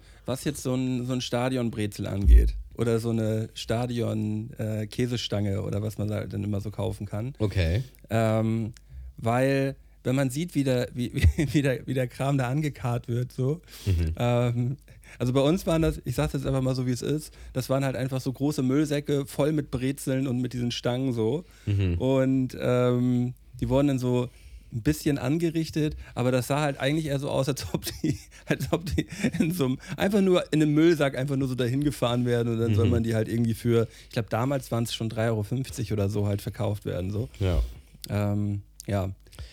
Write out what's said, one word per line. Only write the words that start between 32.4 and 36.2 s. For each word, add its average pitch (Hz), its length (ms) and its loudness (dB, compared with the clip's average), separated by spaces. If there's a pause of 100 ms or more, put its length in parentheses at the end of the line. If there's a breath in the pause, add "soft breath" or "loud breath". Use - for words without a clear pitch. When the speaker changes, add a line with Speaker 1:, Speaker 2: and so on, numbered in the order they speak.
Speaker 1:
und 113 60 0
dann 110 160 2
soll 104 100 4
Speaker 2:
Mhm. 95 60 4
Speaker 1:
man 92 120 2
die 113 120 0
halt 107 140 0
irgendwie 113 240 0
für, 117 340 2 (200 loud breath)
ich - 40 -20
glaub, 117 180 -4
damals 127 420 -2
waren's 117 220 -2
schon 113 140 -4
drei 113 220 0
Euro 110 140 0
fünfzig 123 500 -4
oder 98 160 2
so 104 180 0